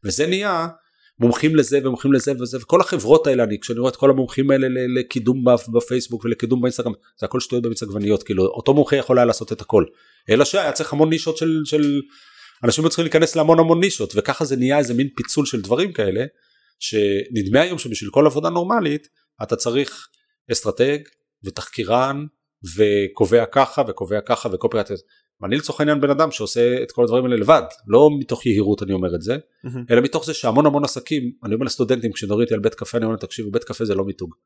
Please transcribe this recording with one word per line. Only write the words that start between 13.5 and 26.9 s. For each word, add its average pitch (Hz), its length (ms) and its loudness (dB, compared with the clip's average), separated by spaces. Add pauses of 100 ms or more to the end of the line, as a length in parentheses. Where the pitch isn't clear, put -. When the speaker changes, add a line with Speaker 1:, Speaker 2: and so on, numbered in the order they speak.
Speaker 1:
המון 165 200 6
נישות, 175 360 -2
וככה - 300 0
זה 135 100 -2
נהיה 127 220 2
איזה 123 160 0
מין 135 220 0
פיצול 139 300 -2
של 123 160 -4
דברים 147 320 -2
כאלה, 107 320 -2 (540)
שנדמה 104 840 0
היום 180 160 -2
שבשביל 107 320 -8
כל 143 160 4
עבודה 151 240 0
נורמלית, 175 580 -2 (360)
אתה 110 120 -4
צריך 131 520 -4 (440)
אסטרטג 127 480 -2 (440)
ותחקירן, 127 840 -4 (500)
וקובע 104 680 2
ככה, 131 420 0
וקובע 101 340 -6
ככה, 117 320 -4
וקופירייטר. 104 420 -4 (460)
ואני 101 160 -2
לצורך - 220 -8
העניין 147 220 2
בן 139 80 2
אדם 143 220 2
שעושה 120 520 0
את - 80 -12